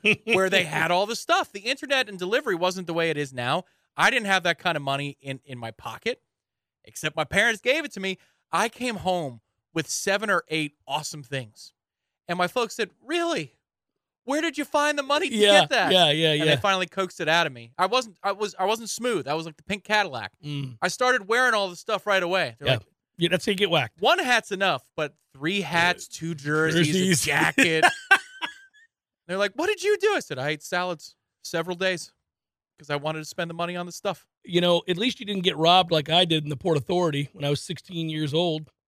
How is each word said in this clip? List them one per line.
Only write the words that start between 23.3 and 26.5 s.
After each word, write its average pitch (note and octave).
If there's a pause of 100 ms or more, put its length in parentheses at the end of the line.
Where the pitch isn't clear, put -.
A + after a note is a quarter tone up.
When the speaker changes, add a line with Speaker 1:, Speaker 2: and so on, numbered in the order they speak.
Speaker 1:
how G#3+
you G3
get G3
whacked. C#3
Speaker 2:
"One D4+
hat's B3
enough, F#3 (120)
but D3+ (200)
three E3
hats, E3+
Speaker 1:
Uh, -
Speaker 2:
two E3
jerseys, D#3